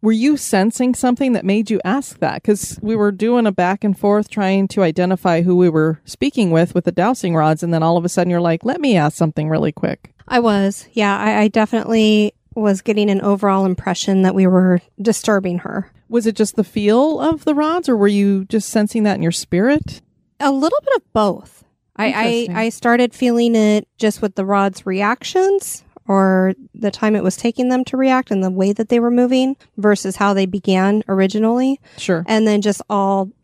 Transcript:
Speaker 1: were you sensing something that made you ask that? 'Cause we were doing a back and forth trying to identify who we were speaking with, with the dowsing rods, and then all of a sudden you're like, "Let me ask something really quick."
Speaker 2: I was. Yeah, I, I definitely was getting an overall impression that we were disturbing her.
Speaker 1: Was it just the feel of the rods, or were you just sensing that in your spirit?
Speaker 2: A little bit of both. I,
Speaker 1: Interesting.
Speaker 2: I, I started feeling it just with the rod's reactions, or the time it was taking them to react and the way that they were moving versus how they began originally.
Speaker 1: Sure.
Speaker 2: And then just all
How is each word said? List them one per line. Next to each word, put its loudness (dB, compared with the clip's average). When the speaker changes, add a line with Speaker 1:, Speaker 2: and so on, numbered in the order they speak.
Speaker 1:
were 2
you 2
sensing 0
something 0
that -2
made 0
you 0
ask -4
that? -4
'Cause -2
we -2
were 0
doing 0
a 0
back -2
and 0
forth 0
trying 0
to -2
identify 0
who 2
we 4
were 0
speaking -2
with, 0
with 0
the -2
dowsing -2
rods, 0
and -2
then 0
all 2
of -2
a 0
sudden 0
you're 0
like, -2
"Let -4
me 2
ask 2
something -2
really 0
quick." -6
Speaker 2:
I 0
was. 0
Yeah, 0
I, 0
I 4
definitely 0
was 0
getting 0
an 0
overall 0
impression -2
that 2
we 4
were 4
disturbing -2
her. -8
Speaker 1:
Was -2
it -2
just -2
the 0
feel 0
of -2
the 2
rods, -2
or 2
were 4
you 0
just -4
sensing -2
that 0
in -4
your 0
spirit? -2
Speaker 2:
A 2
little 0
bit -2
of -6
both. -2
I, -4
Speaker 1:
Interesting. -2
Speaker 2:
I, -2
I -2
started 0
feeling 2
it 2
just -2
with -4
the -4
rod's 0
reactions, -2
or 2
the -4
time -2
it 0
was -2
taking -2
them 0
to -8
react 0
and 0
the -2
way 0
that -4
they 2
were 2
moving 2
versus 0
how 0
they 0
began 0
originally. 0
Speaker 1:
Sure. -4
Speaker 2:
And 2
then 2
just -2
all -2